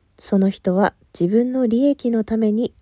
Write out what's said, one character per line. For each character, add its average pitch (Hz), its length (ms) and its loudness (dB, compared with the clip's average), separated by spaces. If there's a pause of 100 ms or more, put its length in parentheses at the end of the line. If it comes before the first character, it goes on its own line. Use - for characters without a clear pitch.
(180)
そ - 220 -2
の 190 100 2
人 185 260 -2
は 202 200 0 (240)
自 175 120 0
分 240 200 2
の 254 160 0
利 233 180 0
益 277 240 -2
の 226 140 0
た 226 140 -4
め 220 140 0
に 226 300 -2